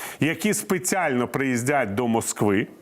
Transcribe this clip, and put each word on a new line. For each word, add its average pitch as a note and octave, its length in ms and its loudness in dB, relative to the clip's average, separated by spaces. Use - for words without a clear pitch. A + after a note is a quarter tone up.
які E3 340 0
спеціально E3 760 0
приїздять B2+ 680 0
до B2 120 0
Москви A2 600 2